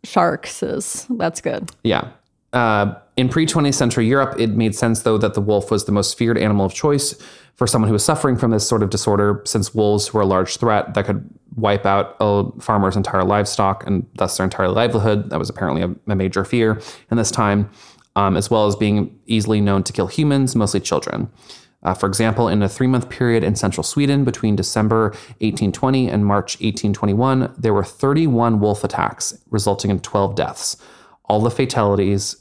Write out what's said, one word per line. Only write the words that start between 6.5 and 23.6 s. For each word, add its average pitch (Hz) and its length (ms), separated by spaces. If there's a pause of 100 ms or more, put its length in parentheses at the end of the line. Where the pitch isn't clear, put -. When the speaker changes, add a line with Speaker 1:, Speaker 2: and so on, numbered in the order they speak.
Speaker 2:
of 90 80
choice 147 420 (400)
for 127 100
someone 110 220
who 110 60
was 101 100
suffering 147 340
from 117 140
this 107 160
sort 107 160
of 98 60
disorder, 101 560
since - 280
wolves 104 400
were 110 80
a 98 40
large 92 320
threat 107 360
that 101 120
could - 220 (280)
wipe 101 300
out 98 340
a 101 240 (160)
farmer's 101 380
entire 95 260
livestock 101 640
and 95 180 (100)
thus - 220
their 95 60
entire 95 240
livelihood. 107 600
That 78 100
was - 100
apparently 80 320
a, 90 300
a 98 40
major 95 280
fear 110 380 (280)
in 117 80
this 123 140
time, 104 380 (480)
um, 98 180
as 98 140
well 107 180
as 101 80
being 104 500
easily 107 360
known 98 220
to - 100
kill 92 140
humans, 139 480
mostly 104 260
children. - 480 (540)
Uh, 92 100
for 101 140
example, 110 420
in 104 140
a 98 60
three-month 127 400
period 117 340
in 101 120
central 95 280